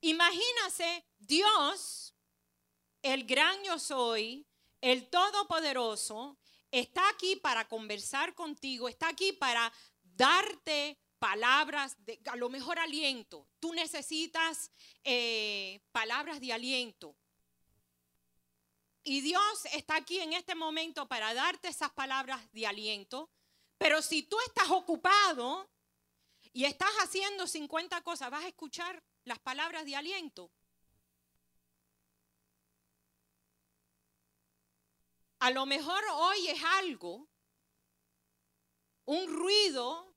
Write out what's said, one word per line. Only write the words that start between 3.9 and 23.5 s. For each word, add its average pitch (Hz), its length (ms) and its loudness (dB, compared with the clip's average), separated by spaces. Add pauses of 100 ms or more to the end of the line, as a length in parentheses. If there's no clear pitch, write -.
el 254 300 2
todopoderoso, 285 1300 0 (320)
está 302 380 2
aquí 381 280 0
para 226 300 0
conversar 220 680 -4
contigo, 269 540 -6
está 311 200 -2
aquí 359 240 0
para 233 400 2 (300)
darte 302 960 2 (200)
palabras, 269 880 2
de, 226 220 -12
a 247 100 -6
lo 247 120 -2
mejor 269 300 -4
aliento. 285 680 -2 (100)
Tú 339 140 -6
necesitas, 320 1000 -4 (320)
eh, 214 800 -2 (100)
palabras 262 500 -4
de 254 120 -6
aliento. 240 640 -6 (1900)
Y 277 180 0
Dios 381 520 2
está 302 240 -2
aquí 349 240 -2
en 320 120 -4
este 349 220 -4
momento 320 540 -6
para 220 240 -2
darte 339 360 -2
esas 294 220 -4
palabras 269 500 -4 (120)
de 220 140 -6
aliento. 214 640 -6 (480)